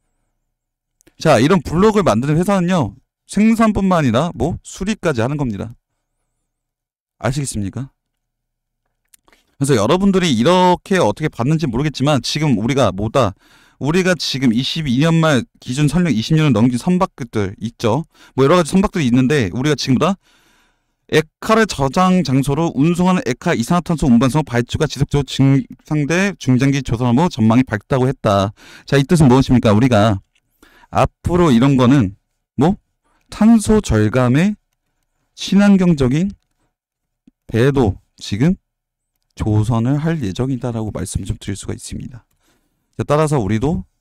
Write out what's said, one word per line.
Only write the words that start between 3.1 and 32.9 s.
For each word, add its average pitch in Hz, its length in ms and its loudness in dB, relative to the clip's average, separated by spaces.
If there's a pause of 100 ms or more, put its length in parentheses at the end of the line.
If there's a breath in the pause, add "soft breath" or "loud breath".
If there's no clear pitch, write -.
생산뿐만 202 720 0
아니라 135 360 0
뭐 156 280 -4
수리까지 185 580 -4
하는 139 160 -4
겁니다. 110 360 -8 (1500)
아시겠습니까? 123 720 -6 (1700)
그래서 139 200 0
여러분들이 180 560 0
이렇게 180 640 2
어떻게 151 320 -2
봤는지 151 380 -4
모르겠지만 135 540 -2
지금 147 360 -2
우리가 120 340 0
뭐다? 104 420 -2 (460 soft breath)
우리가 175 360 0
지금 131 380 -2
이십이 131 460 -4
년 165 160 2
말 156 280 2 (180)
기준 143 260 -2
설령 170 260 0
이십 113 220 -2
년을 156 160 2
넘긴 120 260 2
선박들 120 840 -4
있죠. 117 440 -4 (320 soft breath)
뭐 135 80 2
여러 156 140 4
가지 170 140 0
선박들이 190 360 0
있는데 127 460 0
우리가 139 220 -2
지금 131 200 -2
뭐다? 165 220 0 (920)
액화를 220 580 0
저장 185 560 0
장소로 139 520 0
운송하는 175 500 2
액화 143 280 -4
이산화탄소 170 540 -2
운반선 123 360 2
발주가 123 440 -4
지속적으로 143 360 -2
증상돼 147 1160 -2
중장기 135 440 0
조선업무 123 460 0
전망이 113 340 2
밝다고 127 440 -2
했다. 101 440 0 (340 loud breath)
자, 139 120 0
이 143 60 4
뜻은 156 240 4
무엇입니까? 123 460 4
우리가 107 460 2 (680 soft breath)
앞으로 165 640 0
이런 131 260 4
거는 123 380 2 (400)
뭐 175 200 2 (540)